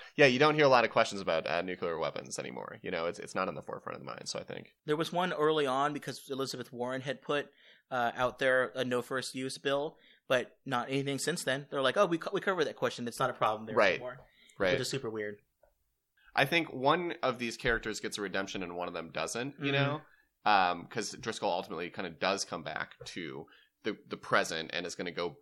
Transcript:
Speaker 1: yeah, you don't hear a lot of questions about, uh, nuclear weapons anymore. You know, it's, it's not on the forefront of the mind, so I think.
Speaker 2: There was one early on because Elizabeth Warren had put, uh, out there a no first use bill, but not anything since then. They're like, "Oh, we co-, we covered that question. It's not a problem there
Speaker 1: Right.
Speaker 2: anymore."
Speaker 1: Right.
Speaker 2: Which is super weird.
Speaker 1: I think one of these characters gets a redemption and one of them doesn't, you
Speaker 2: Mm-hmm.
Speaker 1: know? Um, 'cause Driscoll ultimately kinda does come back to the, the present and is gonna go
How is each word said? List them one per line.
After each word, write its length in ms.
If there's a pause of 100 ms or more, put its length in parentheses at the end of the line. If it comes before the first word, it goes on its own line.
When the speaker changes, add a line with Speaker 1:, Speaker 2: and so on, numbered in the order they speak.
(160)
Speaker 1:
yeah, 100
you 140
don't 160
hear 80
a 40
lot 160
of 60
questions 300
about, 260
uh, 160
nuclear 380
weapons 400
anymore. 420
You 80
know, 160
it's, 140
it's 160
not 100
on 80
the 80
forefront 340
of 80
the 60
mind, 180
so 120
I 20
think. 320 (120)
Speaker 2:
There 100
was 160
one 200
early 340
on 260
because 280 (100)
Elizabeth 420
Warren 300
had 200
put, 240 (460)
uh, 240
out 240
there 340
a 100
no 160
first 360
use 200
bill, 420 (280)
but 300 (100)
not 240
anything 300
since 240
then. 260
They're 100
like, 160
"Oh, 100
we 120
co-, 140
we 80
covered 240
that 120
question. 300
It's 140
not 100
a 40
problem 320
there 100
Speaker 1:
Right. 180
Speaker 2:
anymore." 240 (400)
Speaker 1:
Right. 140
Speaker 2:
Which 80
is 100
super 180
weird. 280 (960)
Speaker 1:
I 100
think 280
one 500
of 160
these 180
characters 440
gets 180
a 40
redemption 420
and 120
one 120
of 60
them 180
doesn't, 480
you 120
Speaker 2:
Mm-hmm. 20
Speaker 1:
know? 260 (440)
Um, 420
'cause 240 (100)
Driscoll 300
ultimately 400
kinda 200
does 340
come 180
back 320 (120)
to 400 (360)
the, 160 (100)
the 80
present 560
and 140
is 80
gonna 160
go 320